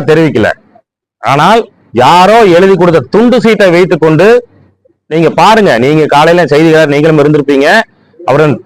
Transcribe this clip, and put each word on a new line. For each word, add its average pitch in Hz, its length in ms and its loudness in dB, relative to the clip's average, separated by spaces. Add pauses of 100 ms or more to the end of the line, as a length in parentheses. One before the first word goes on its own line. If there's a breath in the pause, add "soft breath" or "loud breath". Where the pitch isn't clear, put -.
(100)
தெரிவிக்கல. 131 380 0 (840)
ஆனால் 175 320 0 (420)
யாரோ 180 340 2 (180)
எழுதி 190 260 2
கொடுத்த 160 320 -2
துண்டு 240 300 0
சீட்டை 208 320 0
வைத்துக் 175 280 -2
கொண்டு, 160 240 2 (840)
நீங்க 160 160 0 (120)
பாருங்க, 196 320 2 (120)
நீங்க 151 200 0 (100)
காலையில 170 380 0
செய்தியாளர் 156 420 2
நீங்களும் 151 280 0
இருந்திருப்பீங்க, 143 460 0 (600)
அவர் 143 180 0
அந்த 127 200 -4